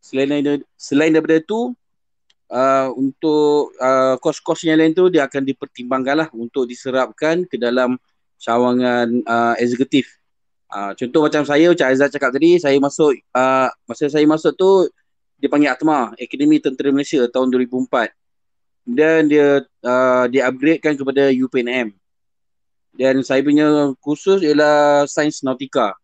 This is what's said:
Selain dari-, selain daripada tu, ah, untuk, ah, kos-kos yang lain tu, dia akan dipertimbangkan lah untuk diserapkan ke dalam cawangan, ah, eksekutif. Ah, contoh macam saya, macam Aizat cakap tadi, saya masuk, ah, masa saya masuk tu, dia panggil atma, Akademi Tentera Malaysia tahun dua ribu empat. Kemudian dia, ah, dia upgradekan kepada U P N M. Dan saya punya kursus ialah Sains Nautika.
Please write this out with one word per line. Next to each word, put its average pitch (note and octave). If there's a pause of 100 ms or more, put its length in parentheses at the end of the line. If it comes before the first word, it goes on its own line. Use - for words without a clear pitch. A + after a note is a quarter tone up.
Selain C3+ (160)
dari-, C#3+
selain D#3
daripada D#3+
tu, A3+ (800)
ah, C3
untuk, D3
ah, C3
kos-kos D#3+
yang D#3+
lain D#3+
tu, F#3
dia D3+
akan C3+
dipertimbangkan C3 (100)
lah -
untuk A#2
diserapkan C3
ke -
dalam B2 (460)
cawangan, B2
ah, A#2
eksekutif. B2 (540)
Ah, G2+
contoh C3
macam D3+
saya, D3
macam D#3+
Aizat C3+
cakap C3+
tadi, E3
saya C#3
masuk, C#3+ (240)
ah, C3 (160)
masa C#3+
saya D3+
masuk D#3
tu, F#3+ (480)
dia C#3+
panggil D3
atma, C3+
Akademi D3
Tentera C#3
Malaysia C#3
tahun B2+
dua B2+
ribu B2
empat. B2+ (760)
Kemudian D#3
dia, C#3+ (240)
ah, B2+
dia B2+
upgradekan D3
kepada C3+
U B2+
P B2+
N A#2+
M. B2 (1000)
Dan C3
saya C3+
punya D3
kursus F#3
ialah D3
Sains D3+
Nautika. C3